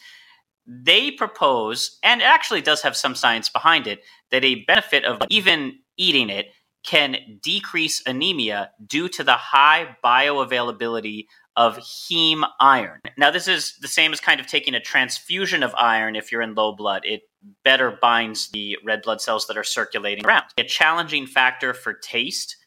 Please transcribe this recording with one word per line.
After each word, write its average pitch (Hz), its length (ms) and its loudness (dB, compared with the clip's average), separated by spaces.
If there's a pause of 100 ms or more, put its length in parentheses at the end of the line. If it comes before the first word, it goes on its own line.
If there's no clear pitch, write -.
(680)
They 165 440 2
propose, 123 920 -2
and 233 180 4
it - 40 0
actually 262 360 2
does 151 200 0
have 127 160 -2
some 131 180 -4
science 113 320 0
behind 156 400 2
it, 101 140 -8 (300)
that 131 120 0
a 123 220 0
benefit 165 400 2
of 110 240 -2
even 175 500 0 (160)
eating 143 340 0
it 98 180 -6 (360)
can 143 320 0 (280)
decrease 170 640 -4
anemia 127 640 -4 (160)
due 165 200 -2
to 170 160 -8
the 131 120 4
high 147 680 4
bioavailability 120 1200 0 (300)
of 117 220 4
heme 160 640 -2 (180)
iron. 127 400 4 (200)
Now, 143 100 8
this 170 180 -4
is 170 340 -2
the 139 60 -12
same 160 260 2
as 143 60 -8
kind 156 200 2
of 127 80 -12
taking 147 260 -4
a 117 60 0
transfusion 160 840 -2
of 123 160 -2
iron 113 380 2
if 107 160 -10
you're 117 100 -2
in 110 140 -6
low 107 160 0
blood. 101 340 -4
It 107 160 -6 (420)
better 131 380 2
binds 117 480 0
the 104 340 -8
red 107 200 -4
blood 110 180 -4
cells 110 240 -2
that 107 120 -8
are 104 60 -6
circulating 104 600 -4
around. 208 200 2 (120)
A 117 60 0
challenging 156 640 0
factor 127 480 0
for 113 180 -8
taste, - 720 -8